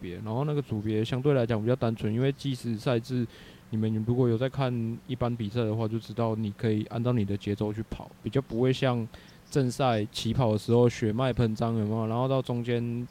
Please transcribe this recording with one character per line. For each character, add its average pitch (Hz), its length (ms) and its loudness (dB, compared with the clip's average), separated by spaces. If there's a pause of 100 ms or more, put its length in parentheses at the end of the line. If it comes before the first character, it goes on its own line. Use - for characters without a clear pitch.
别。 87 140 -8 (100)
然 107 80 -4
后 127 100 -2
那 151 120 -2
个 143 40 2
组 117 220 -2
别 107 240 0
相 123 160 -2
对 143 140 4
来 123 100 4
讲 110 160 0
比 110 60 -2
较 123 80 4
单 113 200 0
纯， 110 160 -2
因 113 80 0
为 135 120 2
计 139 240 -4
时 117 240 -4
赛 120 200 0
制， 120 280 -2 (420)
你 113 80 -2
们 110 280 0
如 120 100 2
果 123 120 4
有 113 100 4
在 131 120 0
看 123 480 -2 (100)
一 127 80 -4
般 120 180 0
比 117 140 -4
赛 117 160 -2
的 107 120 0
话， 113 120 0
就 113 120 -2
知 110 140 -10
道 110 220 0
你 107 220 -2
可 113 120 0
以 107 160 2
按 120 160 -4
照 123 120 2
你 117 100 2
的 101 140 -2
节 101 180 -2
奏 107 160 -2
去 107 180 -6
跑， - 200 -10 (140)
比 110 60 -4
较 139 120 0
不 113 180 -6
会 127 140 4
像 120 340 0 (420)
正 131 220 2
赛 120 400 2
起 - 220 -2
跑 120 180 4
的 107 60 2
时 117 160 2
候 120 160 8
血 110 240 0
脉 127 180 0
喷 113 240 2
张， 113 220 0
有 107 80 2
没 107 100 0
有？ 110 120 0
然 113 100 -2
后 127 100 0
到 135 140 2
中 123 220 -2
间 120 480 -2